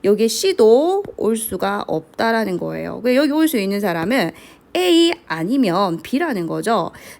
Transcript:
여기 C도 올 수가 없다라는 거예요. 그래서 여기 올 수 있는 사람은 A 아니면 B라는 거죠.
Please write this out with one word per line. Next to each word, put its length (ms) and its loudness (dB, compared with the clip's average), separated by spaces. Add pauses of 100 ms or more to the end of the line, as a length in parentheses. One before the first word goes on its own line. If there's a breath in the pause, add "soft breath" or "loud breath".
여기 260 2
C도 760 4 (140)
올 180 -2
수가 520 -6
없다라는 680 -2
거예요. 440 -8
그래서 160 2
여기 140 2
올 160 2
수 100 -2
있는 240 -2
사람은 500 0 (440 loud breath)
A 380 4 (140)
아니면 760 0
B라는 460 -4
거죠. 440 -2 (280 loud breath)